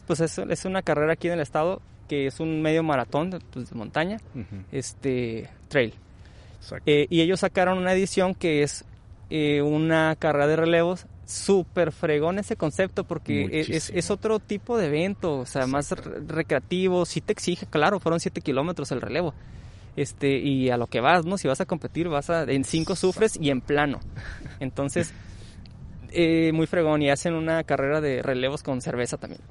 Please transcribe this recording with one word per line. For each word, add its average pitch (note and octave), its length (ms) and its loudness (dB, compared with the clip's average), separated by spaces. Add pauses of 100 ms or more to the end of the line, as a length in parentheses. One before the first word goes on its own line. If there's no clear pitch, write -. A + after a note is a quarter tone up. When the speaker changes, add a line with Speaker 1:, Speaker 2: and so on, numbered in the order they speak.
Speaker 1:
pues, D3+ 160 0
es, D#3+ 180 0
es F#3+ 260 -4
una F#3+ 160 -2
carrera D#3 320 2
aquí E3+ 140 -2
en F3 80 0
el E3 60 0
estado D#3+ 380 0 (280)
que C#3+ 180 0
es - 140 -4
un D#3+ 240 0
medio D#3+ 180 4
maratón D3 480 0
de, F3+ 100 -8
pues, - 300 -12
de A#2+ 60 -12
montaña, D#3 420 -2 (160)
Speaker 2:
Ujú. G2 380 -10
Speaker 1:
este, B2 760 -4 (200)
trail. A#2 260 0 (640)
Speaker 2:
Exacto. - 280 -12
Speaker 1:
Eh, D3 220 6
y E3 120 4
ellos F3+ 200 2
sacaron F#3 360 2
una F3+ 160 2
edición F#3+ 400 2
que D3+ 300 2
es, - 200 -4 (460)
eh, D3 320 2
una D#3+ 560 4
carrera D3 300 2
de D#3 80 4
relevos. E3+ 500 2 (200)
Súper F3 680 2
fregón D#3 440 2
ese G#3 200 -4
concepto F#3 480 0
porque D3 400 -2
e-, D#3 160 0
es, D#3 80 -2
Speaker 2:
Muchísimo. D#3+ 300 -2
Speaker 1:
es E3+ 120 0
otro G#3+ 280 0
tipo G#3+ 380 -4
de F3+ 100 2
evento, D#3+ 520 0
o B2 60 -4
sea, C3+ 220 0
más C#3 220 0
Speaker 2:
Exacto. - 200 -6 (100)
Speaker 1:
re-, D3 80 -10
recreativo, F3+ 800 0
sí - 160 -4
te - 100 -4
exige, F3+ 340 -2
claro, E3+ 360 2
fueron E3 180 2
siete - 220 -6
kilómetros D3 500 -2
el B2+ 80 -2
relevo. C3 340 -2 (640)
Este, C#3 420 0
y C3 320 2
a A#2+ 60 2
lo A#2+ 120 0
que A#2+ 120 -2
vas, B2+ 260 6
¿no? F#3+ 120 -2
Si D3+ 100 -2
vas C3+ 140 0
a E3+ 40 0
competir, E3+ 440 -4
vas C#3+ 200 -2
a, E3 140 0
en C3+ 220 0
cinco D#3+ 260 -2
Speaker 2:
Exacto. F#3 220 0
Speaker 1:
sufres G#3+ 260 2
y C#3+ 120 2
en B2+ 100 0
plano. C#3+ 400 0 (300)
Speaker 2:
<laughs> - 280 -12
Speaker 1:
Entonces, C#3 540 -2 (960)
eh, E3 400 4
muy D#3+ 160 2
fregón, D#3 340 2
y C#3+ 80 4
hacen E3 260 2
una D#3+ 280 0
carrera C#3+ 380 0
de C3 200 0
relevos C3 400 0
con B2+ 200 -4
cerveza A#2+ 360 -2
también. - 340 -12